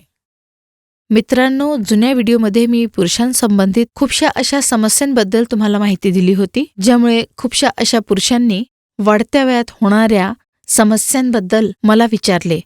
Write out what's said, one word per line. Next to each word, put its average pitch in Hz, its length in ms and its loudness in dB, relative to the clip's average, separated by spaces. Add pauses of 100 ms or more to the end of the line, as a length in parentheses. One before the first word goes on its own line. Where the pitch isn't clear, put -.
(1120)
मित्रांनो, 262 680 0 (100)
जुन्या 226 260 2
व्हिडिओमध्ये 233 540 0
मी 233 200 0
पुरुषांसंबंधित 208 1080 0
खूपशा 285 340 -2
अशा 269 320 -2
समस्यांबद्दल 226 920 0
तुम्हाला 208 280 0
माहिती 202 320 0
दिली 185 220 2
होती, 196 320 -2 (180)
ज्यामुळे 233 420 2 (120)
खूपशा - 400 -2
अशा 233 220 -2
पुरुषांनी 220 680 -2 (340)
वाढत्या 214 460 0
वयात 240 260 -2 (100)
होणाऱ्या 220 520 2 (360)
समस्यांबद्दल 220 1000 0 (120)
मला 220 220 4
विचारले. 175 600 -2